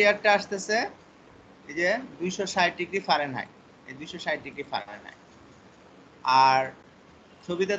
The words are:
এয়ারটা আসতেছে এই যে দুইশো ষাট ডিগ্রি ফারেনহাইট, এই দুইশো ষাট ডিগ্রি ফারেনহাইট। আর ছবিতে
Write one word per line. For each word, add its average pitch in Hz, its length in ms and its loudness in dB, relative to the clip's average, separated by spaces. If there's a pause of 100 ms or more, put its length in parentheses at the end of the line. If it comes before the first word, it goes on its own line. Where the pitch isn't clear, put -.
এয়ারটা 208 340 4
আসতেছে 202 400 -4 (920)
এই 147 100 -12
যে 180 100 2 (300)
দুইশো 185 240 -4 (100)
ষাট 175 180 2 (100)
ডিগ্রি 175 260 -6
ফারেনহাইট, 143 440 -2 (360)
এই 131 120 -18
দুইশো 165 260 -14
ষাট 151 220 -4
ডিগ্রি 135 240 -12
ফারেনহাইট। 104 500 -10 (1200)
আর 131 180 6 (840)
ছবিতে 185 340 -2